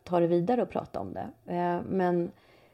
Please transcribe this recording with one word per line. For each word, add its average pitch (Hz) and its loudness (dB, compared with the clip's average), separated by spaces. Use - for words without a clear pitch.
ta 175 0
det 170 6
vidare 175 2
och 180 -2
prata - -6
om - -8
det. - -10
Eh, 175 0
men 180 2